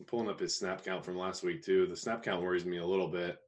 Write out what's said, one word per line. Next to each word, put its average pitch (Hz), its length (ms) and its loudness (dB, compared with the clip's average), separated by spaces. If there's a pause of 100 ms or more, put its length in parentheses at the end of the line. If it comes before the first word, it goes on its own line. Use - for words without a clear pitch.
pulling 113 220 0
up 95 100 -4
his 90 160 0
snap 92 300 -4
count 92 180 -2
from 90 140 -4
last 92 260 -2
week 87 220 -2
too. 95 200 6
The 87 120 -2
snap 113 260 -4
count 92 180 0
worries 90 220 2
me 87 140 -2
a 85 80 -2
little 92 240 2
bit. 87 380 -2